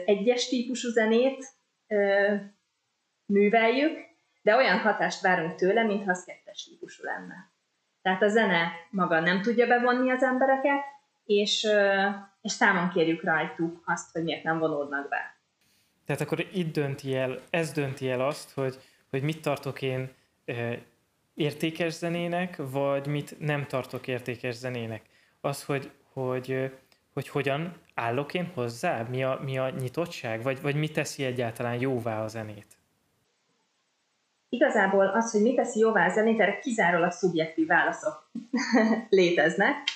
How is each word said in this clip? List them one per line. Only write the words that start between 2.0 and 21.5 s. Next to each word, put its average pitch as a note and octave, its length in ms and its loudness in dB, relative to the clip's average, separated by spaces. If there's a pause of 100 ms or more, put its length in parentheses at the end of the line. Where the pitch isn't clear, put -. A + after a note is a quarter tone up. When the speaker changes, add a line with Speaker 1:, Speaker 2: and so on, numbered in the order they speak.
Speaker 1:
műveljük, A3+ 840 2 (320)
de B3 140 6
olyan A3 220 4
hatást G3 440 0
várunk F3 320 2
tőle, G3+ 280 2
mintha G3+ 280 0
az F3+ 140 -2
kettes - 400 -18
típusú - 400 -18
lenne. F3+ 460 -10 (520)
Tehát F#3+ 200 0
a G#3+ 60 4
zene F#3 440 2 (180)
maga E3 300 2
nem F#3 220 2
tudja A#3 240 4
bevonni B3 440 4
az C4 120 2
embereket, C4+ 640 2 (400)
és, G#3 400 2
ö, G2+ 440 4 (320)
és G#3 120 -6
számon F#3 360 4
kérjük E3 340 2
rajtuk E3 640 -2
azt, - 280 -4
hogy E3 100 -4
miért D#3+ 200 -4
nem E3 160 -2
vonódnak C#3+ 500 -2
be. - 320 -8 (680)
Speaker 2:
Tehát C#3+ 140 -2
akkor D#3+ 320 -4
itt F3 200 -2
dönti C3+ 440 -2
el, C3 240 -2 (100)
ez E3 220 -2
dönti C3+ 380 -2
el B2+ 100 0
azt, C#3+ 320 -4
hogy, C3 260 -4 (320)
hogy C3+ 120 -2
mit D#3 200 -4
tartok C#3 400 -4
én, C3 280 -4 (340)
ö, A#2+ 280 -4 (640)
értékes D#3+ 580 -2